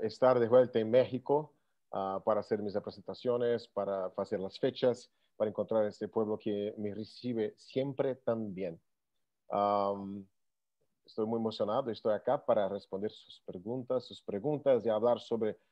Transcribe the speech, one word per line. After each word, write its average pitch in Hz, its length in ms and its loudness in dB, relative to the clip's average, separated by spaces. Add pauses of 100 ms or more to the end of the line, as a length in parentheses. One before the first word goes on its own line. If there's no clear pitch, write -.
estar 127 360 4
de 120 80 4
vuelta 120 320 6
en 110 120 0
México, 127 640 0 (360)
ah, 98 320 -4
para 104 180 2
hacer 104 200 -2
mis 101 140 -6
representaciones, 117 920 -2
para 98 520 -4
hacer 98 220 -2
las 95 180 -8
fechas, 123 520 0 (280)
para 110 100 0
encontrar 107 380 0
este 104 200 -6
pueblo 107 320 -2
que 104 380 -2
me 104 180 -6
recibe 110 600 -4
siempre 135 600 -2
tan 113 380 -2
bien. 87 240 -6 (680)
Am, 101 800 0 (760)
estoy - 180 -6
muy 113 140 -2
emocionado, 113 520 -2
estoy 110 220 -2
acá 127 320 -2
para 107 240 2
responder 101 420 -6
sus - 360 -20
preguntas, 120 580 -6
sus - 160 -18
preguntas 123 640 2
y 113 60 2
hablar 110 280 4
sobre 110 400 -2 (140)